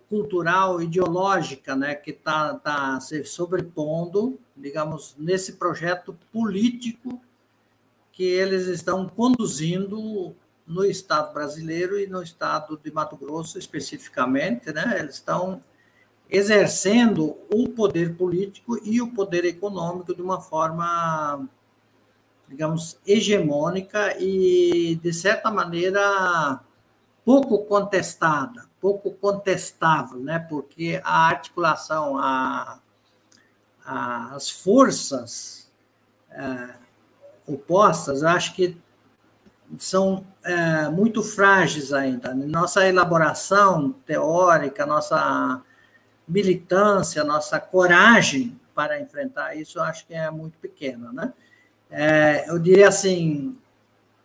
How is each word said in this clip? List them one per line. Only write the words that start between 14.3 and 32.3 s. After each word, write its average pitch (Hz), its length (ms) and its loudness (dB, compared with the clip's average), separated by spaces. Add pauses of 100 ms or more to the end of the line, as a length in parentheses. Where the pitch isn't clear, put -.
né? 185 280 -4
Eles 156 160 -10
estão 180 440 -6 (720)
exercendo 202 1040 4 (160)
o 233 180 2
poder 170 460 0
político 190 680 -4
e 226 160 0
o 240 100 -8
poder 185 340 -2
econômico 175 680 -6
de 175 80 -8
uma 180 180 -4
forma, 160 1080 -4 (1000)
digamos, 156 580 -6
hegemônica 190 1120 0
e, 180 840 2
de 170 100 -2
certa 220 380 0
maneira, 180 1120 0 (640)
pouco 247 400 4
contestada, 175 1000 0 (120)
pouco 190 320 -2
contestável, 160 1080 -2
né? 151 200 -6
Porque 165 640 -8
a 165 240 2
articulação, 156 920 -2
a, 131 640 -4 (1040)